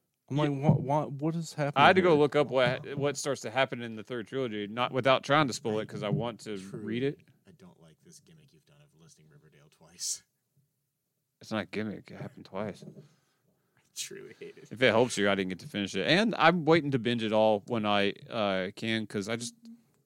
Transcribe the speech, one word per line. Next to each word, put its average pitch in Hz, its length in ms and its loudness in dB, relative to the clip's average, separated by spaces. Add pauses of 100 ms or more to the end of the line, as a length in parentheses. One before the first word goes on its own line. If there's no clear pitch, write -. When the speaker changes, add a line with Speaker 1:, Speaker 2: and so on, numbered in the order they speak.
(300)
Speaker 1:
I'm 135 80 -4
like, 151 120 2
Speaker 2:
Yeah. 143 200 2
Speaker 1:
"What, 143 120 6
what, 143 300 0
what 151 240 -4
is 165 180 -8
happening 143 300 2
Speaker 2:
I 156 40 12
had 190 100 10
to 190 40 6
go 180 100 6
Speaker 1:
here?" 147 80 8
Speaker 2:
look 147 160 4
up 147 120 4
what, 127 500 0
what 139 200 -2
starts 139 240 -4
to 117 100 -10
happen 127 320 0
in 113 120 -10
the 104 80 -10
third 120 240 -10
trilogy, 113 400 -6
not 120 240 -4
without 131 320 2
trying 143 240 2
to 110 60 -6
spoil 110 260 -4
it, 101 80 -6
'cause 104 160 -12
I 104 60 -4
want 104 320 -4
to 107 160 -10
Speaker 3:
Truly, 101 280 -14
Speaker 2:
read 117 180 -4
it. 143 160 -4 (280)
Speaker 3:
I 90 120 -20
don't 90 220 -20
like 80 140 -20 (100)
this - 140 -20
gimmick 82 320 -20
you've 78 140 -20
done 73 160 -20
of 76 220 -20
listing 78 280 -20
Riverdale 76 360 -20 (100)
twice. - 460 -10 (1160)
Speaker 2:
It's - 100 -18
not 107 120 -4
a - 40 -14
gimmick. 101 420 -8
It - 100 -16
happened - 260 -14
twice. 95 440 -10
Speaker 3:
<laughs> - 80 -20 (800)
I - 40 -20 (140)
truly - 440 -14
hate - 180 -18
it. 80 140 -20
Speaker 2:
If 107 100 -12
it 123 100 6
helps 113 260 2
you, 101 120 2
I 98 60 2
didn't 95 140 -2
get 92 100 -8
to - 80 -16
finish 98 280 -6
it. 87 120 -2
And 190 320 2
I'm 165 260 4
waiting 151 260 2
to 131 80 0
binge 117 240 -2
it 107 80 -2
all 107 360 4
when 110 180 -2
I, 101 280 2 (160)
uh, 101 460 -2
can, 110 300 -4
'cause 104 240 -6
I 117 60 -4
just, 117 180 -10 (520)